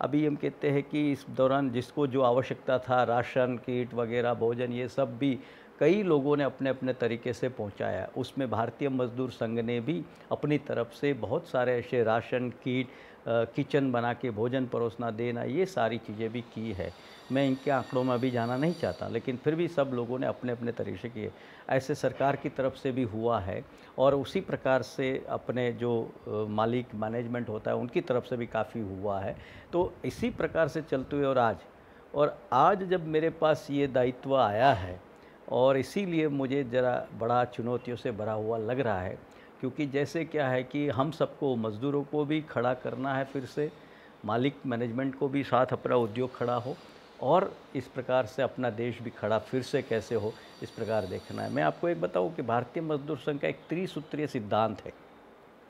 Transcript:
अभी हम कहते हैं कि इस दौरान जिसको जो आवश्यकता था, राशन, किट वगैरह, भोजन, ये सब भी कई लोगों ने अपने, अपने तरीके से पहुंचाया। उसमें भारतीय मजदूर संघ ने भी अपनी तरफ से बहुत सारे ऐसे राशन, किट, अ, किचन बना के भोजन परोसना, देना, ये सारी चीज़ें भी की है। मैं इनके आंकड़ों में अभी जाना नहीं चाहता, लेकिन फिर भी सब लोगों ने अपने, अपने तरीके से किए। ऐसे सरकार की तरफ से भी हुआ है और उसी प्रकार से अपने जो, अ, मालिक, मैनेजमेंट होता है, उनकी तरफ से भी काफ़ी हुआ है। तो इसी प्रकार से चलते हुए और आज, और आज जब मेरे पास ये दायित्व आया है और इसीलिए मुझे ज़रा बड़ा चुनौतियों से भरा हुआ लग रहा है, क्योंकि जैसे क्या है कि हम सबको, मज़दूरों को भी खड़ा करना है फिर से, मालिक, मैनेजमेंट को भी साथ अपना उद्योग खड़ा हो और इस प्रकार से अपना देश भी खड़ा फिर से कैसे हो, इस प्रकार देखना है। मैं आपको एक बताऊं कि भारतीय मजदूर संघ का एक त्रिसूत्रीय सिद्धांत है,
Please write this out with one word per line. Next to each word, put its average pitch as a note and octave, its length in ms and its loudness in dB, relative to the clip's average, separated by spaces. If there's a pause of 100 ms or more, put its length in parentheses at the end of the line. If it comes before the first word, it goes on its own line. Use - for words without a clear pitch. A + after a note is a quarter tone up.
अभी D3 260 2
हम D3 80 2
कहते C#3+ 340 -2
हैं C#3+ 140 2
कि D3 280 0
इस C3 180 -4
दौरान C3 420 4
जिसको B2+ 360 0
जो C3 140 2
आवश्यकता B2+ 580 2
था, B2 240 4
राशन, B2 540 2
किट B2 360 -2
वगैरह, A#2+ 400 0
भोजन, A#2+ 380 0
ये B2 160 -4
सब B2 300 -2
भी C3 220 2 (400)
कई F#3 240 6
लोगों D3 340 4
ने C#3+ 60 2
अपने, C3+ 260 0
अपने C3 240 0
तरीके A#2 400 0
से C3 160 -2
पहुंचाया। G#2 680 -4
उसमें C3 320 -4
भारतीय A#2 400 0
मजदूर B2+ 420 0
संघ A#2 280 -2
ने A#2 200 0
भी D#3+ 260 -2 (260)
अपनी D3 260 2
तरफ A#2+ 360 -2
से C#3+ 200 0
बहुत A#2 340 -2
सारे B2 320 2
ऐसे A#2+ 240 2
राशन, A#2 460 2
किट, B2+ 380 -2
अ, - 560 -2 (120)
किचन C#3 360 2
बना A#2+ 220 0
के B2 160 -4
भोजन B2 360 0
परोसना, A#2 460 -2
देना, A#2 320 -2
ये C#3 220 0
सारी A#2+ 320 0
चीज़ें A2 340 -6
भी A#2+ 100 -6
की A2+ 320 -8
है। F2+ 200 -6 (380)
मैं C3+ 160 4
इनके C3+ 240 0
आंकड़ों B2+ 320 2
में B2+ 100 2
अभी B2 180 2
जाना A#2+ 260 0
नहीं D#3+ 160 2
चाहता, G2 340 -2
लेकिन A#2 300 -2
फिर D3+ 180 0
भी E3+ 120 0
सब C#3 260 0
लोगों A#2+ 260 -2
ने C3+ 80 0
अपने, B2 240 -2
अपने A#2 200 -2
तरीके G#2 260 -4
से A#2+ 120 -8
किए। G#2+ 220 -6 (380)
ऐसे C3 260 0
सरकार C3+ 400 2
की C#3+ 140 -6
तरफ C3 260 -2
से C3+ 160 -4
भी B2+ 120 0
हुआ A2 360 0
है G2 260 -6 (320)
और C#3 180 6
उसी C3 260 -2
प्रकार C3 400 2
से C3 480 -4
अपने A#2+ 420 -2
जो, A#2 400 0 (160)
अ, - 20 -10
मालिक, G#2+ 640 0
मैनेजमेंट A#2 540 -4
होता A2 220 -4
है, A#2 60 0
उनकी A#2+ 240 -2
तरफ B2 240 0
से B2+ 120 -4
भी A#2 100 -4
काफ़ी A2+ 340 -4
हुआ G2 380 -4
है। F#2+ 180 -6 (360)
तो F3+ 200 0 (120)
इसी E3+ 240 -2
प्रकार D#3+ 380 0
से D3+ 140 -4
चलते C#3 340 -2
हुए C#3+ 100 2
और C3+ 120 4
आज, A2 200 4 (580)
और D3 240 2 (140)
आज F3+ 300 6
जब F3 240 0
मेरे D#3 220 2
पास D#3 420 2
ये C#3+ 160 2
दायित्व B2+ 500 2
आया A#2+ 360 6
है F2+ 280 -4 (480)
और C3 280 6
इसीलिए D#3+ 500 0
मुझे C#3 360 0
ज़रा B2+ 440 0 (120)
बड़ा A#2+ 260 4
चुनौतियों A#2+ 520 -4
से C3 140 -4
भरा G#2+ 220 -4
हुआ A2 240 -2
लग A2+ 220 -2
रहा G#2+ 220 0
है, G2 160 -6 (420)
क्योंकि C3 260 -4
जैसे C#3+ 400 -2
क्या D3 220 0
है B2+ 160 2
कि D3 260 -2
हम C#3 220 0
सबको, C#3 440 -2
मज़दूरों A#2 480 -2
को D3+ 220 -2
भी D#3 160 0
खड़ा B2+ 320 0
करना B2+ 420 -4
है C3+ 100 0
फिर C3+ 200 -6
से, D3 260 -4 (540)
मालिक, B2 300 2 (100)
मैनेजमेंट B2 500 -2
को D3 120 -2
भी C3+ 160 0
साथ B2 220 4
अपना B2+ 300 0
उद्योग A#2+ 420 0
खड़ा A#2+ 180 0
हो B2 200 -4 (460)
और F3+ 340 4 (200)
इस B2+ 120 -4
प्रकार B2+ 380 0
से - 160 -4
अपना B2 280 0
देश A#2 320 -4
भी A2+ 80 -8
खड़ा G#2+ 300 0
फिर C3 220 -2
से C3 200 0
कैसे A#2 340 -2
हो, G#2+ 180 0 (300)
इस - 80 -12
प्रकार G#2+ 340 -2
देखना G2+ 360 -8
है। G#2+ 100 -4
मैं C3+ 120 0
आपको D3+ 260 0
एक E3 120 -2
बताऊं F3+ 300 0
कि E3 100 -8
भारतीय B2 420 -2
मजदूर D3+ 340 -4
संघ C#3+ 220 -4
का D#3+ 80 -2
एक D3+ 120 -4 (100)
त्रिसूत्रीय D3+ 580 -4
सिद्धांत G#2+ 580 0
है, - 80 -12 (760)